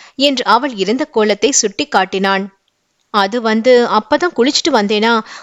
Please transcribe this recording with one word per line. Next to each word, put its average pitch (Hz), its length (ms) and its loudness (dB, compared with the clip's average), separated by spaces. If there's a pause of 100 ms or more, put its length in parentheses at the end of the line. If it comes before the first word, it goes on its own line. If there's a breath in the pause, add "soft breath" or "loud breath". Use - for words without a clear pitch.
(160 loud breath)
என்று 262 300 0
அவள் 240 300 0
இருந்த 208 300 -2
கோலத்தை 214 460 0
சுட்டி 214 360 -2
காட்டினான். 190 580 0 (680)
"அது 202 280 0
வந்து, 226 320 2 (140)
அப்பதான் 233 480 -2
குளிச்சுட்டு 277 360 0
வந்தேனா, 214 420 0 (300 loud breath)